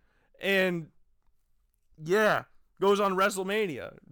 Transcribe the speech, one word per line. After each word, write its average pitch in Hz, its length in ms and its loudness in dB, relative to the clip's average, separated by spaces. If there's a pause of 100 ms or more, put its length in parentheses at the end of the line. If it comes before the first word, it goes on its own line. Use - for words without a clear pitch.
(380)
And, 185 500 0 (1160)
yeah, 175 400 2 (340)
goes 202 220 4
on 196 160 0
WrestleMania, 190 800 -2 (180)